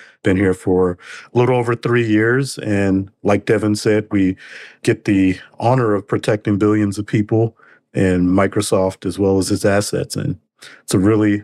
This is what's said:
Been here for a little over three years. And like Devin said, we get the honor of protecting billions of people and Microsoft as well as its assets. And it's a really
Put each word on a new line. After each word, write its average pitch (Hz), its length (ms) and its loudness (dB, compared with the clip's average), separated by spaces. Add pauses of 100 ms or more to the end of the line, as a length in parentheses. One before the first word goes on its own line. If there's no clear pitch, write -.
(220)
Been 95 140 2
here 95 180 2
for 90 420 0 (380)
a - 20 -2
little 123 200 2
over 117 180 -2
three 120 320 0
years. 117 520 0
And 98 520 0 (140)
like 101 220 0
Devin 107 280 2
said, 107 380 0
we 95 240 2 (480)
get - 220 -2
the 95 340 2 (180)
honor 120 340 2
of 101 140 -2
protecting 110 500 -2
billions 104 420 0
of 104 100 -6
people 110 480 0 (360)
and 90 360 2
Microsoft 95 800 0
as 90 120 -6
well 98 200 2
as 92 120 -2
its 101 140 -2
assets. 101 500 -2
And - 240 -6 (460)
it's - 100 -4
a 98 60 2
really 104 440 2